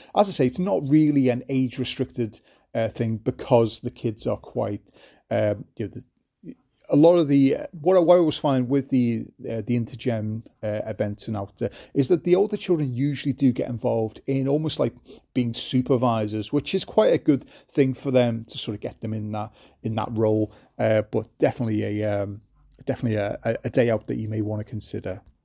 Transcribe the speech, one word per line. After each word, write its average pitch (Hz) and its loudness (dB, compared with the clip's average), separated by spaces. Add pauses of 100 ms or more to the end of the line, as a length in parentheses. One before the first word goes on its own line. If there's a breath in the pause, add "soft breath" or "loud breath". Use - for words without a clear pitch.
(160 loud breath)
As 202 4
I - -6
say, 131 2
it's 127 -4
not 185 0
really 147 4
an 120 0
age-restricted, 127 -4 (340 soft breath)
uh, 113 0
thing 113 -4
because - 0
the 123 -8
kids - -6
are 107 -2
quite, 104 -8 (400 soft breath)
um, 104 -2 (100)
you 110 -8
know, 98 -10
the 107 -16 (840)
a - 2
lot 165 8
of 160 2
the, 139 4 (240)
what 180 2
I, 180 6
what 170 6
I 185 8
always 160 2
find 131 0
with 135 0
the, 117 0 (220)
uh, 113 -4
the 120 0
Intergem, 113 -4 (200)
uh, 107 -4
events 104 -6
and 110 -4
out 98 -10
there 107 -4 (240 loud breath)
is 135 2
that 175 2
the 175 4
older 202 0
children 151 -2
usually 139 -2
do 127 2
get - -4
involved 113 -4
in 135 -2
almost 156 -2
like 131 -2 (400 loud breath)
being 120 0
supervisors, 117 0
which 147 -2
is 190 -2
quite - 4
a 160 4
good - 2 (240 loud breath)
thing 135 2
for 139 -8
them 120 2
to - -14
sort - -8
of 101 -10
get - -12
them 107 -6
in 107 -6
that, 107 -8 (300 soft breath)
in 110 -6
that 110 -4
role. 110 2 (260 soft breath)
Uh, 110 4
but 110 -4 (120)
definitely 113 0 (180)
a, 104 -2
um, 101 -8 (440)
definitely 120 -2
a, 101 -2
a, 113 0
a 120 -4
day 120 2
out 110 -2
that 120 -6
you 110 -6
may 107 -4
wanna 107 -4
consider. 104 -10 (240)